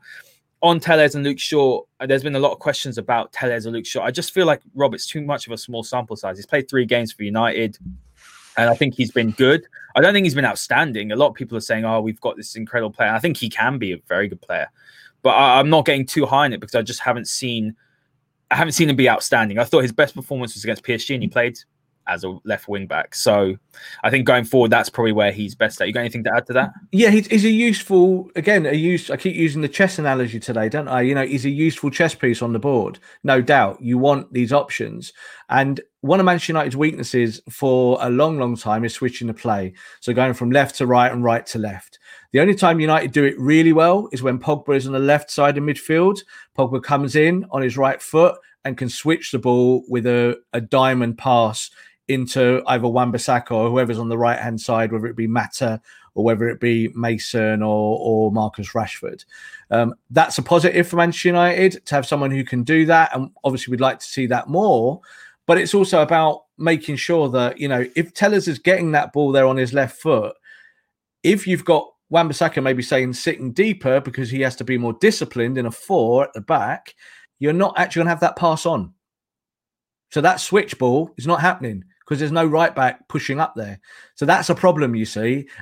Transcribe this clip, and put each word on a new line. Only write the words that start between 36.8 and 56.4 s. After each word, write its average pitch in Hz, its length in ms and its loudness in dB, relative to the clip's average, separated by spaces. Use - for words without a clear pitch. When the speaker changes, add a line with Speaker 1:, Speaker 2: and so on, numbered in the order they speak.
Speaker 2:
for 127 520 2
a 123 80 -2
long, 147 280 2
long 120 200 -2
time 110 260 -2
is 113 100 -4
switching 123 340 -4
the 110 60 -6
play. 101 400 -4
So 123 100 -4
going 123 220 2
from 120 180 -2
left 135 280 2
to 131 60 0
right 123 240 4
and 123 140 -4
right 117 220 0
to - 120 -10
left. 104 420 -10
The 135 80 4
only 190 140 4
time 170 260 2
United 156 320 0
do 147 100 4
it 139 160 0
really 160 320 4
well 175 400 4
is 123 100 -8
when 127 180 -2
Pogba 147 360 -2
is 131 120 -2
on 135 40 -6
the 135 80 -2
left 143 320 2
side 143 260 2
of 143 60 -4
midfield. 165 580 0
Pogba 127 260 -2
comes 143 320 -2
in 175 360 2
on 139 100 -4
his 123 160 -4
right 135 240 0
foot 165 360 2
and 135 120 -6
can 127 120 -4
switch - 420 -2
the 127 80 -2
ball 123 480 2
with 120 180 -2
a, 120 320 0
a 120 80 -4
diamond 123 580 0
pass 117 520 2
into 127 580 2
either 123 180 0
Wan-Bissaka 120 640 0
or 113 180 0
whoever's 120 280 0
on 117 120 -6
the 117 80 -4
right-hand 117 420 -2
side, 113 320 -2
whether 110 160 -6
it 113 80 -10
be 113 100 -4
Mata 113 540 -4
or 107 100 0
whether 117 240 0